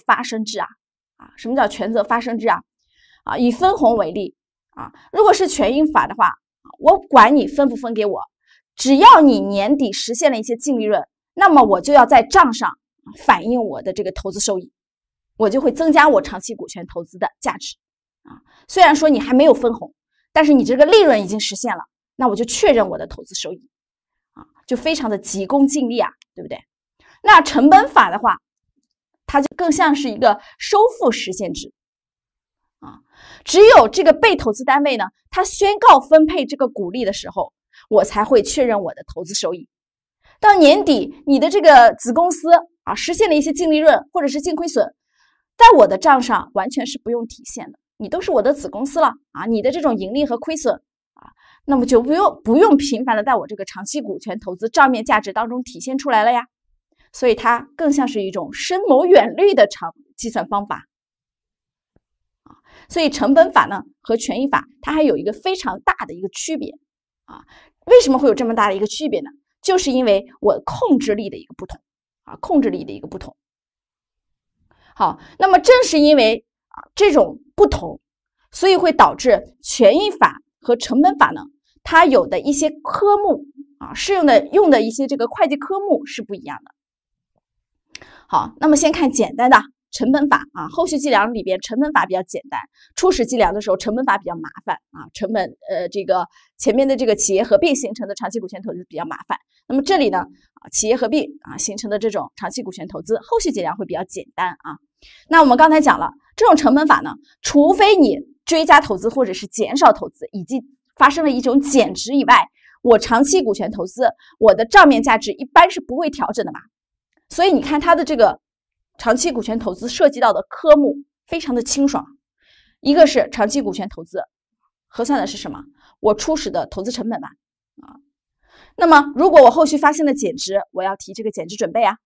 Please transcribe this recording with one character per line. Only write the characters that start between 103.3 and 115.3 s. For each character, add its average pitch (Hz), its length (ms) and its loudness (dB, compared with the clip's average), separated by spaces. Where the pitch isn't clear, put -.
续 349 120 -4
计 220 100 -6
量 160 160 -6
会 208 80 -10
比 - 80 -10
较 170 100 -8
简 185 220 -16
单 180 140 -6
啊。 156 280 -16
那 330 120 6
我 294 40 4
们 247 100 4
刚 311 140 6
才 311 100 4
讲 277 200 2
了， - 120 -6
这 466 120 2
种 349 80 6
成 - 180 2
本 302 140 2
法 - 140 2
呢， 147 100 -10
除 294 320 2
非 403 220 4
你 269 220 2
追 320 220 -2
加 320 160 6
投 208 160 -4
资 185 100 -6
或 254 160 -2
者 190 100 -4
是 190 140 -12
减 226 300 -6
少 269 160 6
投 - 160 -12
资， - 220 -18
以 190 120 -10
及 240 200 -8
发 285 140 4
生 311 140 -4
了 294 80 0
一 240 80 -4
种 262 220 0
减 233 320 0
值 247 220 -8
以 277 100 0
外， 214 180 4
我 226 160 4
长 233 260 0
期 285 200 0
股 220 100 -2
权 208 180 -6
投 185 140 -10
资， 233 240 -2
我 214 140 4
的 226 120 -2
账 349 220 4
面 247 140 2
价 247 160 0
值 208 140 -8